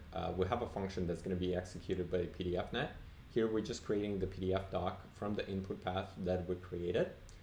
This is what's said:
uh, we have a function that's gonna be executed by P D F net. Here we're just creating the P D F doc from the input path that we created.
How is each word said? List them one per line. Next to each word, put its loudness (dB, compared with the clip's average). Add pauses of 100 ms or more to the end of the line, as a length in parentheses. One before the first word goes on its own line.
(120)
uh, -2
we 4
have 2
a -2
function -2
that's 0
gonna 0
be 2
executed -2
by 2
P -6
D 2
F -2
net. 0 (380)
Here 4
we're 2
just -4
creating 2
the 2
P -4
D 4
F 2
doc 0 (160)
from 0
the 0
input -2
path 0 (140)
that 2
we 2
created. 2 (320)